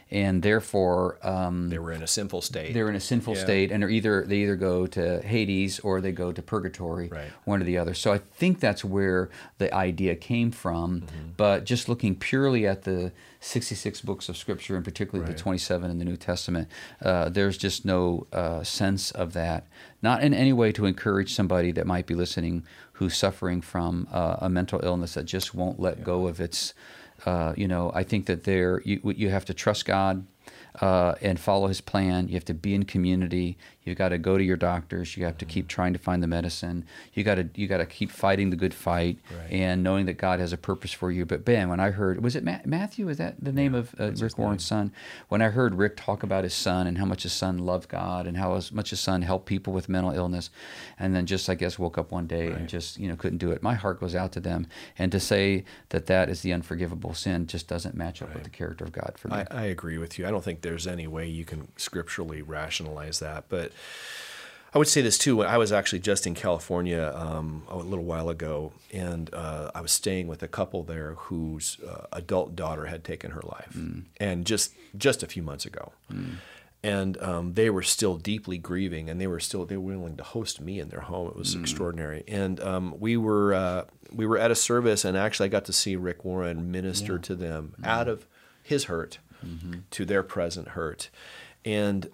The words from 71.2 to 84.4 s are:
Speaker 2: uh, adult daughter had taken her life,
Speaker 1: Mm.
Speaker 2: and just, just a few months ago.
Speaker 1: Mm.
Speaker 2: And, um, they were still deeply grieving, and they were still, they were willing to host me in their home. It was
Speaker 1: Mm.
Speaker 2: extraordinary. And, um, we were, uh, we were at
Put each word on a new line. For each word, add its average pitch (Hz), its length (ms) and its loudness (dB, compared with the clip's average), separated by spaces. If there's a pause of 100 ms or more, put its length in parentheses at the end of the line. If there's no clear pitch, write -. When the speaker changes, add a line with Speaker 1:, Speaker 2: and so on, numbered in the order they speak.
Speaker 2:
uh, - 260 -14
adult 90 440 -2
daughter 80 300 -6
had 80 180 -10
taken - 280 -10
her 78 100 -10
life, - 340 -14
Speaker 1:
Mm. 82 280 -8 (140)
Speaker 2:
and 90 280 0
just, 107 260 0 (240)
just 123 260 4
a 85 40 -6
few - 160 -8
months 71 240 -8
ago. - 260 -12 (200)
Speaker 1:
Mm. 85 240 -8 (480)
Speaker 2:
And, 98 360 0
um, 87 340 -2
they 113 140 6
were 95 140 2
still 92 340 2
deeply 92 400 -4
grieving, 85 540 -4
and 85 100 -4
they 95 60 -2
were 85 140 -2
still, 92 260 -4
they 98 100 -6
were 95 200 -4
willing 85 200 -8
to - 80 -12
host - 360 -6
me 92 180 -6
in 78 100 -6
their - 120 -10
home. 90 280 -6
It - 80 -10
was 90 200 -4
Speaker 1:
Mm. 87 60 -4
Speaker 2:
extraordinary. 80 680 -4
And, 98 320 -2
um, 92 380 -2
we 113 180 2
were, 104 380 4
uh, 92 300 0 (280)
we 110 120 -2
were 110 140 4
at 113 140 6